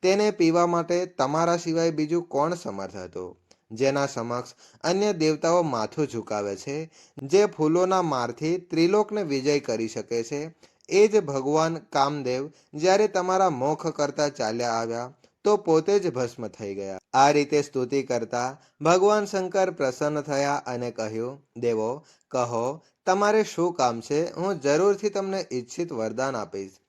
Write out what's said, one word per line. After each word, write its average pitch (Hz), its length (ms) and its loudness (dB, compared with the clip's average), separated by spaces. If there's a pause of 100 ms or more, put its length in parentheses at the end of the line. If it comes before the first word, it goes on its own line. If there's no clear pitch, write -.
તેને 202 280 4
પીવા 175 360 4
માટે 175 400 0
તમારા 165 500 0
સિવાય 165 340 0
બીજું 156 320 -2
કોણ 160 320 -2
સમર્થ 98 420 -10
હતું? 90 400 -12 (360)
જેના 135 340 0
સમક્ષ 120 420 -6 (360)
અન્ય 196 280 0
દેવતાઓ 165 500 2
માથું 131 460 -2
ઝુકાવે 104 480 -4
છે, 147 340 -10 (320)
જે 180 240 4
ફૂલોના 175 560 2
મારથી 151 560 -2
ત્રિલોકને 202 640 0
વિજય 143 380 0
કરી 113 280 -2
શકે 117 360 -6
છે, 147 300 -10 (340)
એ 208 200 6
જ 208 160 2
ભગવાન 151 520 0
કામદેવ 139 760 0 (240)
જ્યારે 185 340 4
તમારા 185 420 2
મુખ 147 360 -2
કરતા 147 420 0
ચાલ્યા 120 420 -2
આવ્યા, 117 440 -4 (300)
તો 208 120 4
પોતે 180 420 4
જ 180 140 -2
ભસ્મ 120 360 -4
થઈ 101 260 -8
ગયા." 98 240 -8 (160)
આ 135 160 8
રીતે 147 320 2
સ્તુતિ 135 400 -2
કરતા 123 600 -4 (180)
ભગવાન 190 440 4
શંકર 190 460 -2
પ્રસન્ન 147 500 -2
થયા 143 340 0
અને 123 360 -6
કહ્યું, 113 560 -8 (100)
"દેવો, 120 480 -2 (260)
કહો, 123 520 -2 (240)
તમારે 208 380 4
શું 175 300 -2
કામ 120 260 0
છે? 151 320 -2
હું 180 280 -4
જરૂરથી 196 500 2
તમને 196 420 -4
ઈચ્છિત 127 400 -6
વરદાન 120 440 -4
આપીશ." 98 340 -8 (180)